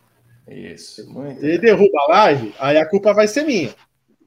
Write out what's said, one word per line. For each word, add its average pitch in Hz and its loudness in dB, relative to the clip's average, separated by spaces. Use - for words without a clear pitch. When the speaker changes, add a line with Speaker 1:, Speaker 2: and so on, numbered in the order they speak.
Speaker 1:
Isso, 92 -20
muito 135 -16
Speaker 2:
Ele 160 -4
Speaker 1:
bem. - -
Speaker 2:
derruba 190 2
a 143 0
live, 156 2
aí 139 0
a 156 0
culpa 196 0
vai 214 2
ser 285 -4
minha. 190 -4